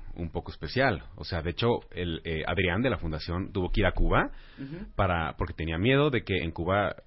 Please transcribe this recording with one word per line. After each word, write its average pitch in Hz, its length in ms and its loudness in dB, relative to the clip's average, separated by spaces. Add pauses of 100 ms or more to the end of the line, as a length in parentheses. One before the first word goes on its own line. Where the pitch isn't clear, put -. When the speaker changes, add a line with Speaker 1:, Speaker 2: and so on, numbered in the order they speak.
(160)
Speaker 1:
un 82 140 -6
poco - 200 -6
especial. 101 540 -2 (120)
O - 80 -12
sea, 85 180 -4
de 87 80 -2
hecho, 117 180 0 (240)
el, 87 320 -4
eh, 80 220 -2
Adrián 90 360 2
de 135 80 2
la 104 80 0
Fundación 82 540 -4
tuvo 90 180 0
que 104 120 4
ir 92 40 8
a 87 60 4
Cuba 98 380 4 (280)
Speaker 2:
Ujú. 165 280 -10 (100)
Speaker 1:
para, 87 400 2
porque - 160 -2
tenía 80 260 -2
miedo 135 320 4
de 113 140 2
que 92 180 0
en 82 100 -2
Cuba 95 440 0 (100)